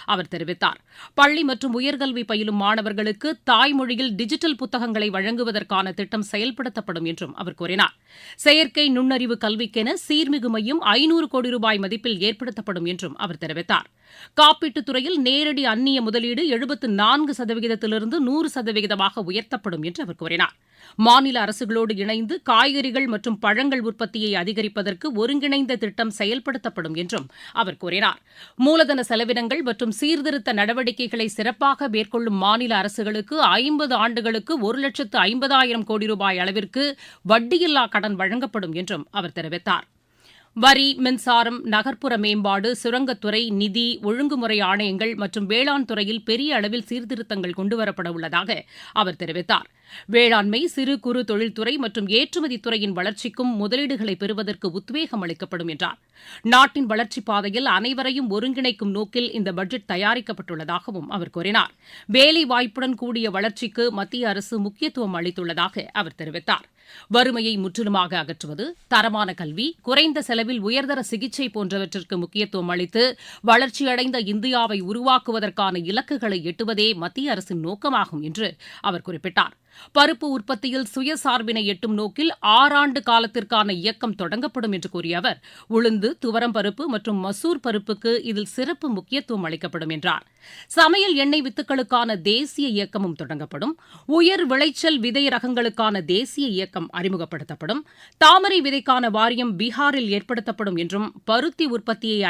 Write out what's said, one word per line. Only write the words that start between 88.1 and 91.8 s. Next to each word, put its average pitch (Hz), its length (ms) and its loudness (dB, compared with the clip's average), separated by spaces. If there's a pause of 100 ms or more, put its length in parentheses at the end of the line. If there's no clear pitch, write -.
இதில் 208 320 -6
சிறப்பு 277 320 -4
முக்கியத்துவம் 220 540 -4
அளிக்கப்படும் 160 460 -6
என்றார். 160 360 -2 (420)
சமையல் 359 480 4
எண்ணெய் 285 280 2
வித்துக்களுக்கான 247 800 -2